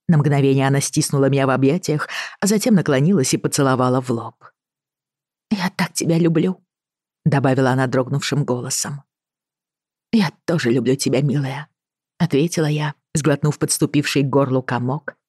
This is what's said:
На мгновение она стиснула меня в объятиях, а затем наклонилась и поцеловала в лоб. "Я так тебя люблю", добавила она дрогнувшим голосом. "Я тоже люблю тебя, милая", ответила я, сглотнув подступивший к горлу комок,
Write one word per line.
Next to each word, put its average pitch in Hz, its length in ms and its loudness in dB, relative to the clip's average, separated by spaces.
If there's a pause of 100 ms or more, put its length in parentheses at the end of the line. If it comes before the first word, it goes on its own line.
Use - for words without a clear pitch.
На 165 100 4
мгновение 139 480 2
она 139 140 2
стиснула 139 480 0
меня 135 180 0
в 135 40 0
объятиях, 143 580 0 (320)
а 208 60 -2
затем 220 280 2
наклонилась 147 580 2
и - 40 0
поцеловала 131 640 0
в 127 100 -6
лоб. 113 340 -8 (1040)
"Я 190 200 -2
так - 220 -6
тебя 165 260 0
люблю", 175 460 0 (600)
добавила 135 460 2
она 131 160 0
дрогнувшим 131 580 -2
голосом. 123 600 -6 (1080)
"Я 202 200 2 (140)
тоже 165 240 0
люблю 123 260 2
тебя, 131 260 0
милая", 139 460 -2 (500)
ответила 160 480 0
я, 151 280 -2 (200)
сглотнув 147 440 0
подступивший 143 640 0
к 139 60 0
горлу 131 340 0
комок, 123 520 -6 (140)